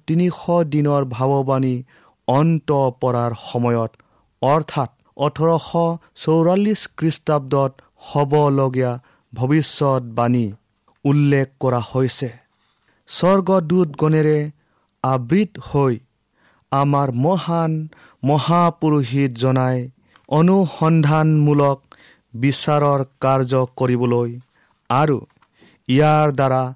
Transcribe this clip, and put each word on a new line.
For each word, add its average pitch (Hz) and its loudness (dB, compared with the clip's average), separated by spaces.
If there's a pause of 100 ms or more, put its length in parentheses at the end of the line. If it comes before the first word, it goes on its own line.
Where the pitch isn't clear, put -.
তিনিশ 170 -2 (240)
দিনৰ 147 0
ভাৱবাণী 131 -2 (440)
অন্ত 156 0 (300)
পৰাৰ 120 -2 (160)
সময়ত, 117 -2 (500)
অৰ্থাৎ 147 0 (260)
ওঠৰশ 151 -2 (460)
চৌৰাল্লিছ 180 0 (160)
খ্ৰীষ্টাব্দত 139 -2 (240)
হ'বলগীয়া 139 0 (400)
ভৱিষ্যতবাণী 123 0 (580)
উল্লেখ 139 2 (140)
কৰা 123 0 (100)
হৈছে। 131 -2 (800)
স্বৰ্গদূতগণেৰে 165 2 (640)
আবৃত 131 0 (160)
হৈ 139 0 (800)
আমাৰ 143 2
মহান 165 -2 (520)
মহাপুৰোহিতজনাই 135 0 (500)
অনুসন্ধানমূলক 156 2 (560)
বিচাৰৰ 143 0 (200)
কাৰ্য 131 0 (100)
কৰিবলৈ 120 0 (600)
আৰু 139 0 (720)
ইয়াৰ 151 4
দ্বাৰা 131 0 (120)